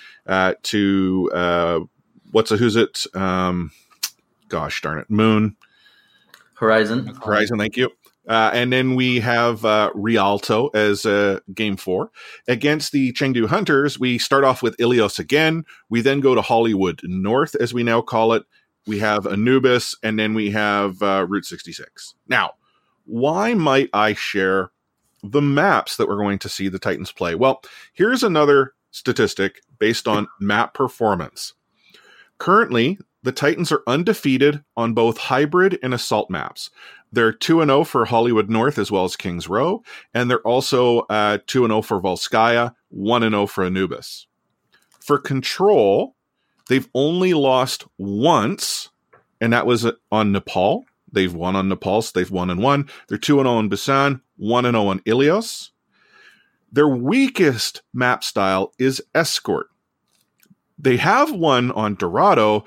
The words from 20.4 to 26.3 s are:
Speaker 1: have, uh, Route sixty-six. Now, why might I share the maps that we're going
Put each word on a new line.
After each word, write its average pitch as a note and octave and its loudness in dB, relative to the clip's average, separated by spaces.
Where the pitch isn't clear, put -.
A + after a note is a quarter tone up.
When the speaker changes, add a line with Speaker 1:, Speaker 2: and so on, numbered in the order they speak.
Speaker 1:
have, G2+ -2
uh, F#2+ 0
Route F#2+ -6
sixty-six. - -18
Now, A2+ -2
why G3 -2
might C#3 2
I G#2 0
share F#2+ -2
the C3 -2
maps C#3+ 0
that G#2+ 0
we're G2+ -4
going G2+ -2